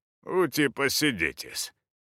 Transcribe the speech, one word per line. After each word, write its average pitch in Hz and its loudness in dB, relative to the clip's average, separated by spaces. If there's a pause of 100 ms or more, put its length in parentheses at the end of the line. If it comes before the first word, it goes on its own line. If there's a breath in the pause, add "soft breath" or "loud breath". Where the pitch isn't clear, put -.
(240)
Ути 160 2
посидитесь. 120 -2 (380)